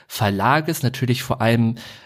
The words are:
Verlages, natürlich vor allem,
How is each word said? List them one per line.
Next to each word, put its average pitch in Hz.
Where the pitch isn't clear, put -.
Verlages, 123
natürlich 123
vor -
allem, 117